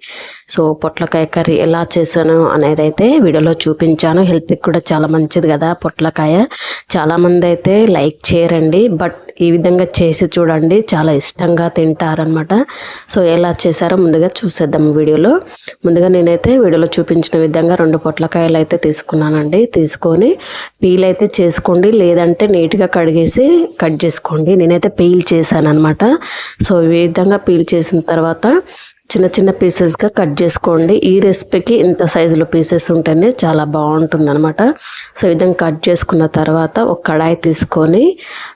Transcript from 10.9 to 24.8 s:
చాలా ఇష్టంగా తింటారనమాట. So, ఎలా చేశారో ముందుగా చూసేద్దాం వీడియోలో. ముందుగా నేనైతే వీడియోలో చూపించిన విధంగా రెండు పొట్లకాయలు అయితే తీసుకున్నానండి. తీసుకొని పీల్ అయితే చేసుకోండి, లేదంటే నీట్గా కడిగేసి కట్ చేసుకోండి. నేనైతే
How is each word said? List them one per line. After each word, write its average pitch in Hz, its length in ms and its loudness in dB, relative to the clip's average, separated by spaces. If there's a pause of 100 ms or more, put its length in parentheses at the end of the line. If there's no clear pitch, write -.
చాలా 160 280 0
ఇష్టంగా 170 460 -2 (100)
తింటారనమాట. 160 760 -2 (600)
So, - 60 -2 (180)
ఎలా 175 160 0 (120)
చేశారో 175 400 0
ముందుగా 165 260 2 (100)
చూసేద్దాం 156 460 -2 (120)
వీడియోలో. 156 340 2 (520)
ముందుగా 175 320 2
నేనైతే 170 340 2 (120)
వీడియోలో 170 340 2
చూపించిన 165 400 0 (100)
విధంగా 165 360 0
రెండు 160 240 2
పొట్లకాయలు 165 560 -2
అయితే 170 240 -2
తీసుకున్నానండి. 156 760 -2 (160)
తీసుకొని 165 520 0 (520)
పీల్ 185 280 2
అయితే 202 180 0 (120)
చేసుకోండి, 180 500 0 (140)
లేదంటే 175 420 2 (100)
నీట్గా 175 300 0 (120)
కడిగేసి 165 480 2 (360)
కట్ 160 220 0
చేసుకోండి. 160 560 -2
నేనైతే 175 300 2 (100)